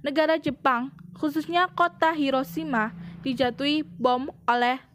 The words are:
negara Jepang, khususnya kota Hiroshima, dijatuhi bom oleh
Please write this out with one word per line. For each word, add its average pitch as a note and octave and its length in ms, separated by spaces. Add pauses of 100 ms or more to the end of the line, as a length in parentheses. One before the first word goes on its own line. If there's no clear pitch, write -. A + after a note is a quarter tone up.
negara D#4 320
Jepang, C4+ 560 (240)
khususnya E4+ 560
kota E4+ 400
Hiroshima, C4+ 800 (320)
dijatuhi C4+ 640
bom B3+ 400 (160)
oleh A#3+ 320 (180)